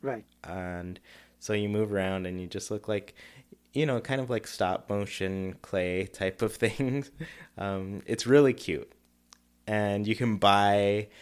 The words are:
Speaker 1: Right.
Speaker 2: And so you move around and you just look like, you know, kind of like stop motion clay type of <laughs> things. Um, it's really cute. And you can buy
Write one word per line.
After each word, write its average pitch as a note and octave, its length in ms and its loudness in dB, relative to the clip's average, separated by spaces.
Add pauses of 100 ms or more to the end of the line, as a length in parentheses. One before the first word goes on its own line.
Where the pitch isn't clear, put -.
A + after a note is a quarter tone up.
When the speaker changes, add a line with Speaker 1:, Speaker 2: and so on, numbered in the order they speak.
Speaker 1:
Right. B2 240 -6 (180)
Speaker 2:
And F2+ 560 -8 (400)
so G#2+ 140 -2
you G#2 160 0
move G#2 220 0
around F#2+ 340 0
and F#2 120 -6
you F2+ 80 -8
just - 240 -8
look G#2 160 -6
like, G#2 280 -4 (580)
you D#3 140 0
know, B2+ 160 2
kind C3+ 180 -2
of B2+ 80 -4
like A#2 180 -2
stop - 440 -2
motion F#2+ 720 -4
clay F#2 420 0
type - 380 -4
of G#2+ 120 0
<laughs> - 120 -4
things. C3+ 440 -2 (460)
Um, G2 480 -6
it's A2+ 220 -4
really C3+ 260 8
cute. - 400 -6 (720)
And G#2 400 0
you A2 80 2
can A2+ 220 0
buy G2+ 720 4 (140)